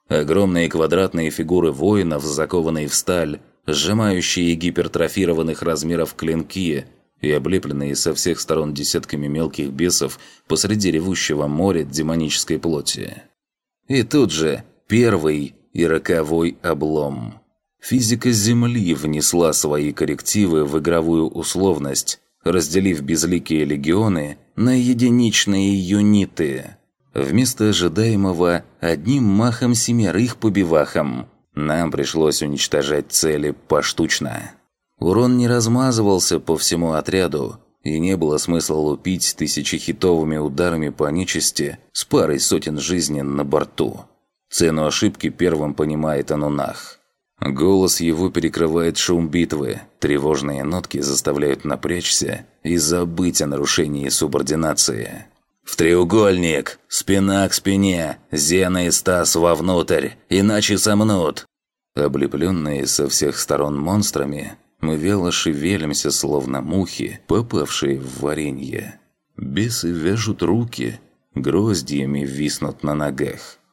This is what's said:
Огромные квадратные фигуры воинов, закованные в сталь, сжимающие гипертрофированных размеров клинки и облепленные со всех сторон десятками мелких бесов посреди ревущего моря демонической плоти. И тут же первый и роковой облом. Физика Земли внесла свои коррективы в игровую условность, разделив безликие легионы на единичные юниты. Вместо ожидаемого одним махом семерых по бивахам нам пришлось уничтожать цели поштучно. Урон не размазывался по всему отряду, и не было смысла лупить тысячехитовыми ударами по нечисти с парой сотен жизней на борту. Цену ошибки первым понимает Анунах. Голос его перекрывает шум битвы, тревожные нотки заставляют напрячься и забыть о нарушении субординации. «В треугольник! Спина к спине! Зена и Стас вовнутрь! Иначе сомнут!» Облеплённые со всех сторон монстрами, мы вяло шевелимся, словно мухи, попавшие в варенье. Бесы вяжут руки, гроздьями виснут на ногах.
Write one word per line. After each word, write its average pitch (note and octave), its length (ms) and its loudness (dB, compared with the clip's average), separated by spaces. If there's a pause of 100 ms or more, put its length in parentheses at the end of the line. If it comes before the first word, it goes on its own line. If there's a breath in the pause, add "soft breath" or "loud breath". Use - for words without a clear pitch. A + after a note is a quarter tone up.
Огромные E2+ 600 2
квадратные E2 640 0
фигуры E2 400 0
воинов, D#2+ 520 0
закованные D#2 640 -2
в C#2 60 -8
сталь, D#2+ 460 -2 (260)
сжимающие F2 880 0
гипертрофированных E2 1080 -2
размеров E2 500 -2
клинки D#2+ 720 -4 (340)
и D2 120 -2
облепленные C#2+ 640 -2
со D#2 180 -2
всех D#2+ 260 -2
сторон D#2 340 -2
десятками D2 540 -4
мелких D2+ 440 -4
бесов D2+ 460 -2 (300 loud breath)
посреди G2 440 0
ревущего D#2 560 -2
моря E2 360 0
демонической D#2 760 -2
плоти. - 640 -6 (680)
И C3 140 2
тут A#2+ 280 2
же D#2 320 -2 (240)
первый D#2 680 2 (180)
и E2+ 120 2
роковой D#2+ 760 0
облом. D2 800 -4 (400)
Физика A#2+ 500 0
Земли A#2 600 2
внесла D2+ 580 2
свои D2 420 0
коррективы D#2+ 720 0
в D2 140 0
игровую E2 480 2
условность, D#2 920 -2 (240)
разделив E2+ 580 2
безликие D#2 640 0
легионы D2+ 720 0 (180)
на B2+ 240 2
единичные A#2 960 2
юниты. F#2 1000 2 (360)
Вместо G#2+ 560 2
ожидаемого F2+ 920 2 (160)
одним E2+ 440 0
махом A#2 500 2
семерых A#2 640 2
по A2 140 0
бивахам D#2 760 0 (260)
нам D#2 340 0
пришлось D2 540 0
уничтожать D2 680 -2
цели D2+ 440 0 (120)
поштучно. - 840 -2 (480)
Урон B2 380 4
не B2 100 4
размазывался A2+ 920 2
по D#2+ 180 0
всему E2+ 360 0
отряду, D#2 680 -2 (240)
и D#2 160 -2
не F2+ 180 2
было D2+ 200 2
смысла E2 380 0
лупить D#2 640 0
тысячехитовыми D#2 1000 0
ударами D#2 520 -2
по D2 200 -2
нечисти D#2 680 -4 (140)
с - 120 -6
парой D#2 360 2
сотен D#2 400 -2
жизней D2+ 420 -2
на C#2+ 240 -2
борту. C#2+ 560 -2 (480)
Цену D#2 380 2
ошибки D#2+ 420 -2
первым D2+ 460 -2
понимает D2+ 560 -2
Анунах. D2 640 -4 (440)
Голос F2 640 2
его E2+ 300 0
перекрывает E2 640 0
шум E2+ 320 0
битвы, D2+ 520 -2 (180)
тревожные C#2+ 640 0
нотки E2 380 -4
заставляют C#2 640 -2
напрячься - 800 -4 (160)
и F2 140 0
забыть E2+ 640 0
о D2+ 40 -2
нарушении C#2+ 640 -2
субординации. C#2+ 1160 -2 (360)
«В - 120 -12
треугольник! F2 1120 2
Спина G2 600 2
к F#2 60 -6
спине! F#2+ 640 0 (140)
Зена F2+ 560 2
и E2 40 -2
Стас F2 440 2
вовнутрь! E2+ 760 2 (180)
Иначе G#2 500 2
сомнут!» G#2 680 2 (480)
Облеплённые C#2+ 960 0
со C#2+ 200 0
всех C#2 300 0
сторон D2 400 0
монстрами, D2 760 -2 (260)
мы D#2 160 -2
вяло F2 360 0
шевелимся, D#2 800 -2
словно C2+ 500 -2
мухи, D#2 640 -4
попавшие D2+ 720 -2
в C2 220 -12
варенье. C#2+ 800 -6 (360)
Бесы A2+ 560 -2
вяжут F#2+ 500 -2
руки, F2+ 580 -2 (360)
гроздьями C#2+ 920 0
виснут C#2+ 580 -6
на D2 120 -2
ногах. D2 600 -4 (160)